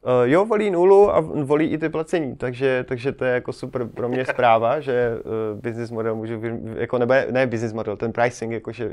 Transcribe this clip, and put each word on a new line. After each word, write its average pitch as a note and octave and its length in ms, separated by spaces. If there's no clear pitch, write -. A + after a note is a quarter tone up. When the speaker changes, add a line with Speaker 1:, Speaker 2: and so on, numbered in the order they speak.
Speaker 1:
Eh, B2 240
jo, F3 160
volí G#3+ 260
nulu G3 440
a - 40
v-, D#3+ 260
volí D3 260
i D#3+ 60
ty D#3 120
placení, D#3 460
takže, B2+ 520
takže B2+ 240
to - 140
je B2+ 80
jako B2 200
super B2+ 340
pro A#2+ 220
mě B2+ 160
Speaker 2:
<laughs> - 80
Speaker 1:
zpráva, A#2 460
že, C3+ 140
eh, - 20
business A#2 300
model A2+ 240
můžu A2 240
vy-, A#2 200
jako A#2 220
nebe-, B2 340
ne B2+ 160
business A2+ 260
model, G#2+ 240
ten A#2 160
pricing, A#2+ 400
jako A2+ 180
že, A2+ 220